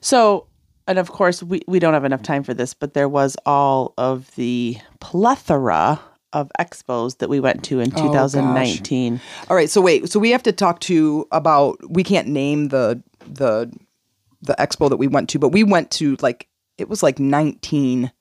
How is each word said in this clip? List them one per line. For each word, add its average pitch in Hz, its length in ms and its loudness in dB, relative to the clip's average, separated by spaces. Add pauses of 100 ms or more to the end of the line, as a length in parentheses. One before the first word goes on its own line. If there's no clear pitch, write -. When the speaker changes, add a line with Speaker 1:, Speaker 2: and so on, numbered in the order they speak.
Speaker 1:
So, 220 460 2 (400)
and 185 120 0
of 175 120 -4
course, 180 320 0
we, 175 240 -4
we 180 120 2
don't 165 140 2
have 139 120 0
enough 135 180 -2
time 143 200 -4
for 131 100 -8
this, 120 200 -6
but 147 200 -8
there 143 140 2
was 139 380 0
all 139 520 0
of 131 380 -4
the 120 420 -4 (220)
plethora 143 1000 0 (340)
of 147 160 -4 (100)
expos 127 580 -6
that - 120 -4
we 143 100 0
went 131 260 -2
to 131 140 -2
in 123 100 0
Speaker 2:
Oh, - 60 -8
gosh. 160 60 -2
Speaker 1:
two 147 120 0
thousand 135 400 0
nineteen. 123 680 -2 (300)
Speaker 2:
All 180 60 2
right, 156 140 2
so 202 120 2
wait, 175 280 2
so 208 100 0
we 226 120 2
have 247 120 2
to 233 100 2
talk 175 280 0
to 156 500 0
about, 147 460 2 (120)
we 180 140 0
can't 156 260 0
name 143 400 -2
the, 123 340 0 (240)
the, 117 440 -2 (680)
the - 160 -2
expo 143 320 0
that 135 80 0
we 139 100 0
went 135 220 0
to, 147 100 -2
but 139 100 4
we 202 140 4
went 185 280 2
to, 143 300 0
like, 123 260 -2 (300)
it - 120 -8
was, 208 140 -4
like, 143 160 2
nineteen. 139 1000 0